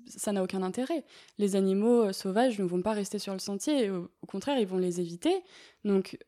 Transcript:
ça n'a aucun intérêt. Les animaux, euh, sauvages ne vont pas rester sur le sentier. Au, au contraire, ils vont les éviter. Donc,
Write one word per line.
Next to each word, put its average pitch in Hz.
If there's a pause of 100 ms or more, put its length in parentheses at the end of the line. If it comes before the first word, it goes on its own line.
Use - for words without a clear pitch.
ça -
n'a 196
aucun 190
intérêt. 254 (320)
Les 202
animaux, 202
euh, 190
sauvages 208
ne 196
vont 180
pas 214
rester 208
sur 196
le 190
sentier. 208
Au, 180 (100)
au -
contraire, 262
ils 214
vont 185
les 180
éviter. 180 (400)
Donc, 196